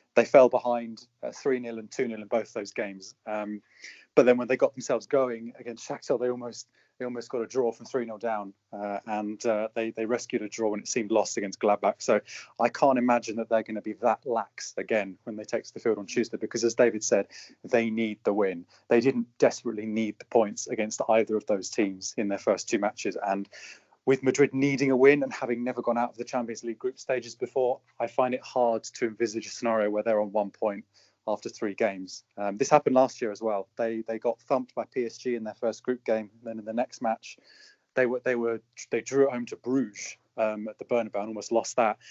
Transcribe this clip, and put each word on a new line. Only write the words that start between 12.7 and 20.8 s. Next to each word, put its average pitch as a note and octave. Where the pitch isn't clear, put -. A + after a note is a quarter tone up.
imagine A#2+
that A2+
they're A2+
gonna A2
be G#2+
that A2
lax A2+
again G2
when A2+
they G#2+
take -
to -
the -
field G#2+
on G2
Tuesday, A2+
because A2
as A#2
David A2
said, G2+
they A2+
need A2
the G#2
win. F#2+
They A#2
didn't B2
desperately A2
need A2
the -
points A2
against A2